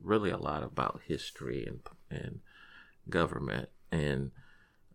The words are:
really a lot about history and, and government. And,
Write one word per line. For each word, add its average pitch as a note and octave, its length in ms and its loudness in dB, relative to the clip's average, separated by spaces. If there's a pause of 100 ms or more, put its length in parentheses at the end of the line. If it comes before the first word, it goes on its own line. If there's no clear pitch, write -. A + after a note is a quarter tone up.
really G2+ 280 4
a - 60 2
lot D2+ 280 0
about - 420 0
history C2 580 -2
and, - 160 -6 (300)
and - 300 -6 (680)
government. C#2 600 2 (240)
And, C#2+ 400 2 (640)